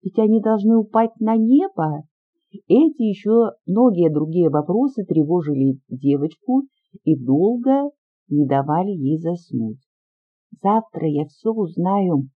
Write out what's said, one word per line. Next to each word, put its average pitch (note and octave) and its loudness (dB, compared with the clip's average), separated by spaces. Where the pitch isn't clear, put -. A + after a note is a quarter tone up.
Ведь F#3 -6
они A3 4
должны A3 2
упасть A3+ -2
на A3 0
небо». A3+ 0
Эти C#4 4
и A3 0
еще G#3+ 0
многие F#3 2
другие D#3 0
вопросы G3 -2
тревожили D3 0
девочку C#3+ -2
и D3+ 2
долго A#3+ 0
не D3 0
давали D3+ -2
ей D#3 -4
заснуть. E3 -8
«Завтра G3+ -2
я D3 -4
все - -6
узнаю. F3+ -2